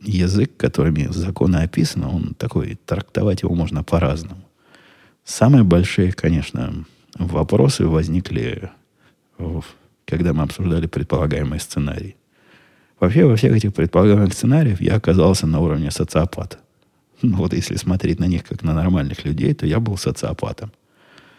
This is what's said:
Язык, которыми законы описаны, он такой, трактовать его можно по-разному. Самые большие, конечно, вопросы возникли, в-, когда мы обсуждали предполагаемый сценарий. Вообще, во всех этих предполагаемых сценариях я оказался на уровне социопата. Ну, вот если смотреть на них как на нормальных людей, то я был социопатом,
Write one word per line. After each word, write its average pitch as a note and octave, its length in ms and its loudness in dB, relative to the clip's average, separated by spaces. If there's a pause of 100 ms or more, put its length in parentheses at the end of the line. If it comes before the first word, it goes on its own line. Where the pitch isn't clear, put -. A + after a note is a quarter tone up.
Язык, G2 560 0
которыми D2+ 540 0
законы F2 460 0
описаны, F2 500 -2
он - 260 -4
такой, - 520 -6
трактовать F#2+ 580 -2
его F2 120 -2
можно D#2 280 -2
по-разному. E2 600 -4 (800)
Самые C3+ 400 6
большие, F2+ 480 4
конечно, D#2+ 760 -2 (320)
вопросы F2+ 680 2
возникли, F2+ 840 -2 (680)
в-, E2+ 260 -6 (420)
когда E2+ 280 0
мы D#2 100 0
обсуждали E2 440 -2
предполагаемый D2+ 720 -2
сценарий. D#2 560 -6 (840)
Вообще, C#3+ 260 4
во B2+ 100 6
всех A#2 200 4
этих G#2 180 0
предполагаемых G2 600 4
сценариях B2 480 2
я - 140 2
оказался F2+ 520 4
на D#2 120 2
уровне D2+ 320 0
социопата. - 680 -4 (600)
Ну, G#2+ 160 2
вот F#2 160 -2
если - 220 -4
смотреть F2+ 440 -2
на E2+ 60 0
них F2+ 180 0
как - 200 -10
на D#2+ 100 0
нормальных D#2+ 520 -2
людей, D2+ 280 0
то - 120 -4
я D#2 140 0
был A2 180 -2
социопатом, - 760 -6 (680)